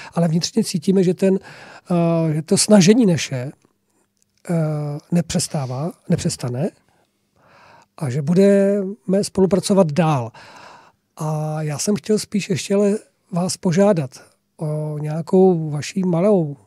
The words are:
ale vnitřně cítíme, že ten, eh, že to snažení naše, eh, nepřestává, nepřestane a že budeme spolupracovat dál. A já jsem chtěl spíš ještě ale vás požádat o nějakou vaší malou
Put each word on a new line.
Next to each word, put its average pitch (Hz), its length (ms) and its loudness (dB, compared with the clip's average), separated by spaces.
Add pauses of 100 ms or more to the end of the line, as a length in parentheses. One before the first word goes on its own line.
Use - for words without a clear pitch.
(140)
ale 175 140 0
vnitřně 175 360 -2
cítíme, 190 400 0
že 175 100 0
ten, 190 260 0 (880)
eh, 151 40 0
že 156 80 -4
to 185 160 0
snažení 214 480 6
naše, 151 460 -2 (1000)
eh, 175 40 -2 (580)
nepřestává, 156 800 -4 (180)
nepřestane 147 600 -4 (1300)
a 147 120 -6
že 131 120 -4
budeme 196 1000 2
spolupracovat 185 680 2
dál. 143 400 0 (840)
A 156 440 -4
já 147 180 -6
jsem 208 160 -2
chtěl 214 240 -2
spíš - 300 -6
ještě 196 260 -2
ale 202 220 2 (340)
vás 180 260 -4
požádat 180 520 2 (480)
o 151 400 -6
nějakou 160 720 0
vaší 147 340 -6
malou 175 640 0